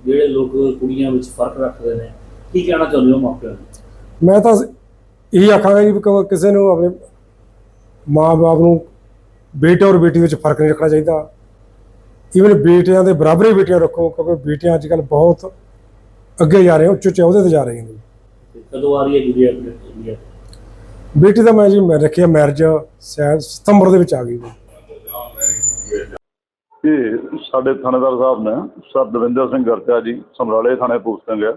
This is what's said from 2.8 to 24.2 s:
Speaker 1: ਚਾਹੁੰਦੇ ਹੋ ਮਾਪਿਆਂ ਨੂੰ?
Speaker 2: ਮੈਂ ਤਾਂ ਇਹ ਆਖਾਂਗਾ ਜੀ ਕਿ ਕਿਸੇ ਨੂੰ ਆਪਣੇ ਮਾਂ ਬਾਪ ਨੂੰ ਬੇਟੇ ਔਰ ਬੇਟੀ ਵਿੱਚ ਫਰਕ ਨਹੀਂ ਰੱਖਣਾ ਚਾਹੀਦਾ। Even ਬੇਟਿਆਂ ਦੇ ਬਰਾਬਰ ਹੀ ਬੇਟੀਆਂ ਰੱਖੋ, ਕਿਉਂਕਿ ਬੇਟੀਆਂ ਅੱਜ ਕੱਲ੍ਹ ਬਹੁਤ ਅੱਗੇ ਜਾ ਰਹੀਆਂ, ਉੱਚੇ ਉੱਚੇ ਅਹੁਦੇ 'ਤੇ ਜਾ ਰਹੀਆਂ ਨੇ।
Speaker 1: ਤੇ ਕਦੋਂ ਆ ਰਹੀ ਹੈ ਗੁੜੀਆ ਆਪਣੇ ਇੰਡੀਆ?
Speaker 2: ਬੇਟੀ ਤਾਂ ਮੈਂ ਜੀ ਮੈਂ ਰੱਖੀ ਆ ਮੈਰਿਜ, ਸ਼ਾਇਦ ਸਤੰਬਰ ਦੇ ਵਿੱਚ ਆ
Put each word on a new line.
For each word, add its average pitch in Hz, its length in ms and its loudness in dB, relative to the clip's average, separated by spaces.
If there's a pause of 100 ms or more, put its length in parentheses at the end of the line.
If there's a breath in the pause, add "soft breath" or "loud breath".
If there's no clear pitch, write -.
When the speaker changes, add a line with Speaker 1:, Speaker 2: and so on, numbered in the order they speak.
Speaker 1:
ਚਾਹੁੰਦੇ 131 280 0
ਹੋ 135 60 2
ਮਾਪਿਆਂ 113 340 -8
ਨੂੰ? - 80 -18 (640)
Speaker 2:
ਮੈਂ 190 160 6
ਤਾਂ 226 160 2 (800)
ਇਹ 202 180 6
ਆਖਾਂਗਾ 202 300 2
ਜੀ 208 100 2
ਕਿ 202 80 -2 (300)
ਕਿਸੇ 190 200 0
ਨੂੰ 196 200 2
ਆਪਣੇ 175 200 0 (1200)
ਮਾਂ 160 260 2
ਬਾਪ 165 220 2
ਨੂੰ 170 280 2 (720)
ਬੇਟੇ 170 280 2
ਔਰ 190 140 4
ਬੇਟੀ 165 220 2
ਵਿੱਚ 160 140 0
ਫਰਕ 147 260 -2
ਨਹੀਂ 151 100 2
ਰੱਖਣਾ 156 180 -2
ਚਾਹੀਦਾ। 156 440 -2 (1080)
Even 208 140 6
ਬੇਟਿਆਂ 175 500 4
ਦੇ 190 80 2
ਬਰਾਬਰ 160 340 2
ਹੀ 226 60 4
ਬੇਟੀਆਂ 185 280 2
ਰੱਖੋ, 165 280 -2
ਕਿਉਂਕਿ 165 260 -4
ਬੇਟੀਆਂ 151 400 -4
ਅੱਜ 156 120 -4
ਕੱਲ੍ਹ 160 160 -2
ਬਹੁਤ 151 500 0 (880)
ਅੱਗੇ 175 200 4
ਜਾ 175 140 4
ਰਹੀਆਂ, 160 140 4
ਉੱਚੇ 196 180 -2
ਉੱਚੇ 180 140 0
ਅਹੁਦੇ 180 180 4
'ਤੇ 185 80 2
ਜਾ 151 160 2
ਰਹੀਆਂ 117 200 -10
ਨੇ। 110 100 -20 (600)
Speaker 1:
ਤੇ 117 80 -20 (100)
ਕਦੋਂ 143 260 -2
ਆ 135 60 -2
ਰਹੀ 139 160 0
ਹੈ 127 60 -4
ਗੁੜੀਆ 123 240 2
ਆਪਣੇ - 180 -10
ਇੰਡੀਆ? 110 480 -16 (1000)
Speaker 2:
ਬੇਟੀ 208 260 4
ਤਾਂ 226 80 4
ਮੈਂ 208 160 4
ਜੀ 202 120 4
ਮੈਂ 170 180 2
ਰੱਖੀ 151 240 0
ਆ 175 40 4
ਮੈਰਿਜ, 151 380 2 (360)
ਸ਼ਾਇਦ 147 380 -4
ਸਤੰਬਰ 190 520 2
ਦੇ 185 80 4
ਵਿੱਚ 175 160 0
ਆ 127 100 -6